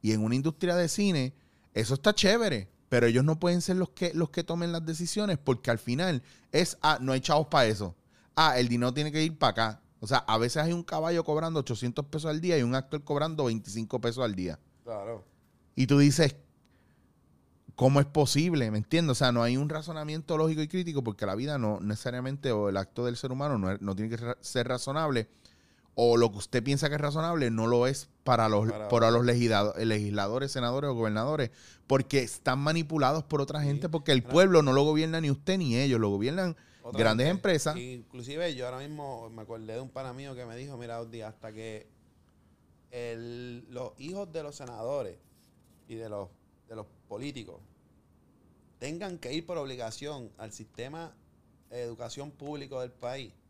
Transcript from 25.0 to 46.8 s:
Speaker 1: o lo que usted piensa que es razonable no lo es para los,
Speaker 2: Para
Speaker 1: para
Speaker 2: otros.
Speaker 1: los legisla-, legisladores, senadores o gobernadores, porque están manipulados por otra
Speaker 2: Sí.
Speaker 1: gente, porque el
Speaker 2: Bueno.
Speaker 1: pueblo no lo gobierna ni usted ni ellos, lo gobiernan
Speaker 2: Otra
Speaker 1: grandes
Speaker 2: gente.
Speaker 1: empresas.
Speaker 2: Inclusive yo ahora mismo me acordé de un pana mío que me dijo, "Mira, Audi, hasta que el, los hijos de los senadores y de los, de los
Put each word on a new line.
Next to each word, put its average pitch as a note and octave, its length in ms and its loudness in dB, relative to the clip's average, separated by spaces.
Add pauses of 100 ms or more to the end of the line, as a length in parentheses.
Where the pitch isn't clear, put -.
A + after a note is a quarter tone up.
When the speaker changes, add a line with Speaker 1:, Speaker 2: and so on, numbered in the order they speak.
Speaker 1:
o A#2 200 8
lo A#2 120 6
que G2+ 100 -6
usted A#2+ 220 -2
piensa C#3 280 0
que D3 60 -2
es D3 60 -2
razonable D3+ 500 0
no A2+ 160 2
lo A#2+ 200 6
es C#3 220 -4 (160)
para A2+ 240 4
los, G#2+ 200 4
Speaker 2:
Para G#2+ 200 -6
Speaker 1:
para A2+ 180 6
Speaker 2:
otros. A#2+ 180 6
Speaker 1:
los - 0 -
legisla-, A2+ 520 4
legisladores, G#2+ 760 0
senadores C3 380 -2
o C3 40 -2
gobernadores, A#2 580 0 (360)
porque C3+ 340 4
están C3 380 -2
manipulados D3+ 640 0
por D3 180 -2
otra D3+ 200 -4
Speaker 2:
Sí. C#3+ 60 0
Speaker 1:
gente, C#3+ 220 -2
porque D#3 220 0
el C3 100 6
Speaker 2:
Bueno. B2 120 -6
Speaker 1:
pueblo F3 280 8
no C3+ 120 4
lo C#3 100 6
gobierna D#3+ 380 2
ni D3 100 0
usted F#3 260 0
ni B2+ 200 2
ellos, C3 240 2
lo G#2 80 2
gobiernan D3+ 480 -2 (260)
Speaker 2:
Otra A2 160 -8
Speaker 1:
grandes A2+ 280 4
Speaker 2:
gente. F#3 100 0
Speaker 1:
empresas. D#3 400 0
Speaker 2:
Inclusive B2+ 800 -8
yo B2 100 -8
ahora B2+ 140 -8
mismo C#3 500 -12
me A2+ 140 -16
acordé A2 300 -12
de A#2+ 80 -8
un C3 80 -12
pana C3 240 -12
mío C3+ 220 -14
que B2 100 -14
me A#2 120 -14
dijo, C3+ 200 -14
"Mira, A#2 200 -12
Audi, A#2 240 -12
hasta A2 320 -14
que A2 340 -14 (1040)
el, A#2+ 800 -10
los B2 280 -10
hijos F3 340 -12
de D#3 120 -10
los C#3+ 120 -14
senadores A#2+ 600 -8 (720)
y A#2 80 -14
de A2+ 140 -12
los, G2+ 200 -8 (380)
de A2 80 -18
los G#2+ 100 -14 (220)